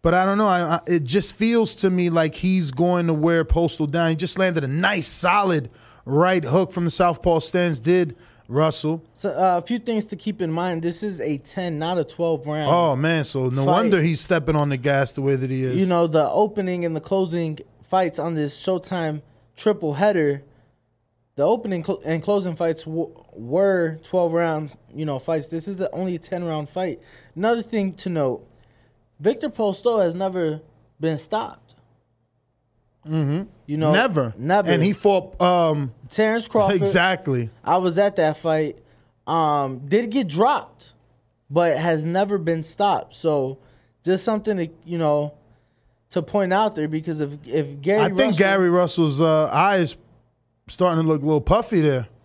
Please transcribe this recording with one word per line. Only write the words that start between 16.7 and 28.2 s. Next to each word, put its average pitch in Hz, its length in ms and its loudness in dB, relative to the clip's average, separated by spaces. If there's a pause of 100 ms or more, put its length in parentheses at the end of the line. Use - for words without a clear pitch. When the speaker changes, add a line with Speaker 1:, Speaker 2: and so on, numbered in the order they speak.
Speaker 2:
and 165 100 -2
the 156 60 -4
closing 170 580 -2 (240)
fights 185 380 0
on 165 140 -4
this 147 220 -4
Showtime 165 640 -4 (360)
triple 196 380 -2
header, 151 500 0 (880)
the 139 80 -2
opening 202 400 0
cl-, - 220 -6
and 160 180 -2
closing 190 320 -2
fights 165 300 -2
w-, 160 280 -6 (200)
were 160 720 0
twelve 175 280 0
rounds, 160 440 -2 (180)
you 151 100 -6
know, 143 140 -4
fights. 156 300 -4
This 160 180 -8
is 196 100 -8
the 180 140 -4
only 180 280 -6
ten 175 260 -8
round 156 260 -6
fight. 180 300 -6 (340)
Another 226 280 0
thing 202 320 -2
to - 140 -8
note, 147 360 -2 (760)